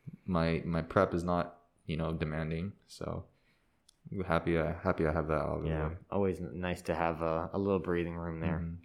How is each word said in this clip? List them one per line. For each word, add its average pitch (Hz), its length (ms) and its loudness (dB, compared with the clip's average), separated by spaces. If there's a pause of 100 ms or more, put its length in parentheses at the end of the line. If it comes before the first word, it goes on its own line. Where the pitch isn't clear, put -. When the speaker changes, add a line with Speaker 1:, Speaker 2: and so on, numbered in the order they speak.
(260)
Speaker 1:
My, 82 400 2
my 82 160 0
prep 92 320 4
is 85 100 0
not, 87 320 0 (300)
you 82 100 -4
know, 82 160 -2
demanding, 80 600 -4 (140)
so - 380 -8 (880)
I'm 98 120 -4
happy 85 340 2
I, 80 140 2 (100)
happy 87 240 4
I 78 60 4
have 78 160 2
that 78 120 2
out 73 180 0
of 78 60 -4
the 80 40 0
Speaker 2:
Yeah, 78 200 0
Speaker 1:
way. 82 60 -4 (160)
Speaker 2:
always 92 300 0
n-, 87 140 -6
nice 87 280 -2
to 85 120 0
have 82 280 0
a, 82 300 0
a 95 60 -2
little 98 220 4
breathing 85 360 0
room 85 240 -4
there. 82 240 0
Speaker 1:
Mm-hmm. 85 100 -6 (100)